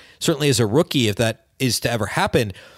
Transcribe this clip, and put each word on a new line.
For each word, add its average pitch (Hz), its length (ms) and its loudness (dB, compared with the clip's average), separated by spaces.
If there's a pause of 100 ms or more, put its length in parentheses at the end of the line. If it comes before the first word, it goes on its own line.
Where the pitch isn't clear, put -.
(200)
certainly 147 280 0
as 120 120 2
a 113 60 2
rookie, 131 420 2
if 98 80 -2
that 113 300 -2 (120)
is 127 220 -2
to 120 100 -2
ever 107 160 -2
happen, 156 460 0 (260)